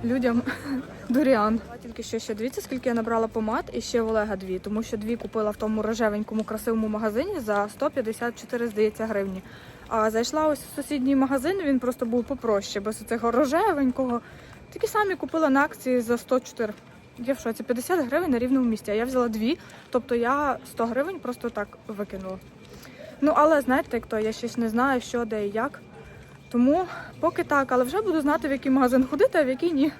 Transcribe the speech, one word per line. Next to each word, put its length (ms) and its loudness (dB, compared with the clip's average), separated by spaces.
людям 380 2
<laughs> 320 -10
дуріан. 520 4
Тільки 200 -12
що, 160 -6
ще 160 -6
дивіться, 260 -4
скільки 280 -4
я 60 2
набрала 340 0
помад, 440 -2
і 80 -4
ще 220 0
в 60 0
Олега 280 0
дві, 220 -6
тому 240 -4
що 140 -6
дві 200 -4
купила 340 -2
в 60 -8
тому 260 -2
рожевенькому 640 0
красивому 440 -2
магазині 520 -2
за 280 0
сто 220 -2
п'ятдесят 500 -4
чотири, 280 -4
здається, 380 0
гривні. 360 -2
А 180 2
зайшла 360 0
ось 140 2
в 140 -16
сусідній 420 0
магазин, 480 2
він 140 4
просто 280 -2
був 180 2
попроще, 560 -2
без 240 -6
цього 260 0
рожевенького. 880 2
Такі 140 -2
самі 280 2
купила 360 0
на 120 6
акції 380 0
за 180 0
сто 220 0
чотири. 320 -6
Я 160 -2
в 40 -4
шоці, 240 -4
п'ятдесят 440 0
гривень 240 0
на 80 4
рівному 280 2
місці, 240 -2
а 40 0
я 100 2
взяла 240 2
дві, 300 0
тобто 240 0
я 440 2
сто 160 0
гривень 320 -2
просто 320 -6
так 180 -6
викинула. 520 -8
Ну, 160 4
але, 240 6
знаєте, 360 0
як 100 -4
то, 120 -4
я 140 -2
щось 240 -6
не 120 0
знаю, 320 2
що, 240 -4
де 220 -4
і 40 -2
як. 320 -4
Тому 360 4
поки 240 0
так, 280 2
але 120 4
вже 180 0
буду 180 2
знати, 280 2
в 40 0
який 200 0
магазин 320 6
ходити, 340 2
а 40 6
в 60 2
який 240 0
ні. 280 2